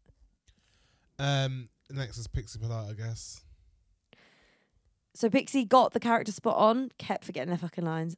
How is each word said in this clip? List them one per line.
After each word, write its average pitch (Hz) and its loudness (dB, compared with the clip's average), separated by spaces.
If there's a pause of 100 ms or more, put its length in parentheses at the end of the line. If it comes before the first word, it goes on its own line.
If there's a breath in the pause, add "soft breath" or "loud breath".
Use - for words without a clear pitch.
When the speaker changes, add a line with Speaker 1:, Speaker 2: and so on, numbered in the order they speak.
(1200)
Speaker 1:
Um, 135 0 (220)
next 127 -8
is 113 -8
Pixie 107 -6
Polite, 113 -4
I - -8
guess. 110 -10 (1700 soft breath)
Speaker 2:
So 233 0
Pixie 262 2
got 247 6
the 233 0
character 233 0
spot - 0
on, 233 4
kept - -4
forgetting 143 -6
their 175 0
fucking 175 -6
lines. 160 -2